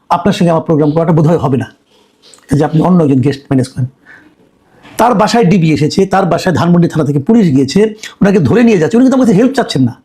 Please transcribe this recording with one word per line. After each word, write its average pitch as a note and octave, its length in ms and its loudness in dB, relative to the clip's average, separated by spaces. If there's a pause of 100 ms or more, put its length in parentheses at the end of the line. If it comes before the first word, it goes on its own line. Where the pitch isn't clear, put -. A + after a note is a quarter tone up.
আপনার G3 240 -2
সঙ্গে E3+ 180 0
আমার D#3+ 120 -2
প্রোগ্রাম D3+ 280 0
করাটা E3 200 -2
বোধহয় E3 260 2
হবে D3 200 -2
না, A2+ 140 -6 (800)
যে D3 140 0
আপনি D#3 160 0
অন্য F3 220 2
একজন C3+ 180 0
গেস্ট C3+ 200 -4
ম্যানেজ C3 260 -2
করেন।" - 180 -8 (1120)
তার A#3 180 0
বাসায় G#3+ 280 0
ডিবি E3 300 2
এসেছে, D3+ 320 0
তার F#3+ 200 0
বাসায় E3 300 -2
ধানমন্ডি E3+ 320 2
থানা D3+ 180 -2
থেকে C#3+ 140 -2
পুলিশ F#3 360 2
গিয়েছে, F#3+ 380 0 (280)
ওনাকে G3+ 180 2
ধরে E3+ 240 2
নিয়ে A#3 140 4
যাচ্ছে। D#3 200 0
উনি B3 60 4
কিন্তু C4 120 2
আমার B3+ 120 2
কাছে G3 100 2
হেল্প B3+ 160 2
চাচ্ছেন G#3+ 280 -2
না। A#2+ 240 -2